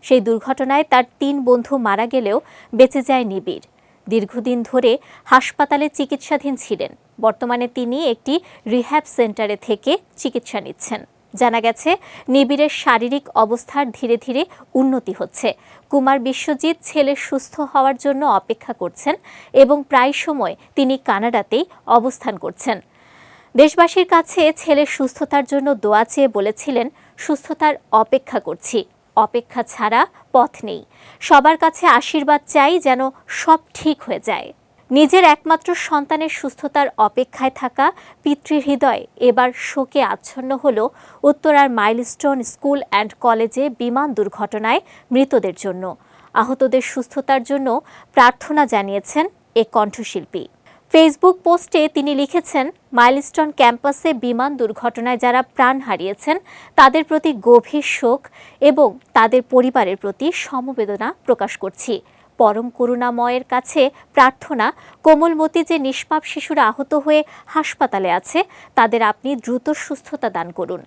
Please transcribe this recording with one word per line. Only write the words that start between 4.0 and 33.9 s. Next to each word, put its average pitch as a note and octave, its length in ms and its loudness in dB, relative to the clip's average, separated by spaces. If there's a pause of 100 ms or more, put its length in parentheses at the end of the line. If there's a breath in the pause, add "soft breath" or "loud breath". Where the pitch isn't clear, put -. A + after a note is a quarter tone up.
দীর্ঘদিন A3+ 540 -2
ধরে B3 340 2 (260 loud breath)
হাসপাতালে C#4+ 640 2
চিকিৎসাধীন C#4 680 -4
ছিলেন। F#3+ 400 -8 (260)
বর্তমানে A#3+ 460 -2
তিনি B3+ 420 -4
একটি C4 300 -4 (280 loud breath)
রিহ্যাব B3 380 0
সেন্টারে G#3+ 560 -4
থেকে B3 360 -2 (180)
চিকিৎসা A#3 460 -8
নিচ্ছেন। - 440 -10 (300)
জানা A#3 260 0
গেছে, A#3 360 0 (320 loud breath)
নিবিড়ের C#4 400 2
শারীরিক B3 680 -2
অবস্থার A#3+ 560 -2
ধীরে A#3 260 -2
ধীরে C4 280 -4 (280 loud breath)
উন্নতি C4 440 0
হচ্ছে। - 360 -4 (360 soft breath)
কুমার C#4 300 2
বিশ্বজিৎ C#4 600 -4
ছেলে C#4+ 340 -2
সুস্থ - 440 -8
হওয়ার C4+ 380 0
জন্য C#4 280 -2
অপেক্ষা - 480 -2
করছেন F#3 420 -6 (380 loud breath)
এবং C4+ 360 6
প্রায় C4+ 240 4
সময় C4 420 -4 (200 soft breath)
তিনি C4+ 220 0
কানাডাতেই A#3 680 -2 (220 soft breath)
অবস্থান A#3 500 -6
করছেন। - 420 -8 (800 soft breath)
দেশবাসীর E4+ 500 4
কাছে E4 480 2
ছেলের D4 300 0
সুস্থতার C#4 580 -4
জন্য C#4 320 -2
দোয়া G#3+ 280 2
চেয়ে C4+ 240 0
বলেছিলেন, A3 640 -4 (280 soft breath)
"সুস্থতার D4+ 580 -2 (160)
অপেক্ষা A3 480 0
করছি, - 460 -6 (300)
অপেক্ষা A#3 480 -2
ছাড়া A3+ 440 -2 (240 soft breath)
পথ A#3+ 180 2 (140)
নেই। F#3 220 -12 (340 loud breath)
সবার D4+ 380 6
কাছে E4 300 0
আশীর্বাদ D4 600 2
চাই D#4 320 2
যেন C4 300 0 (180 soft breath)
সব - 320 2 (140)
ঠিক - 280 -4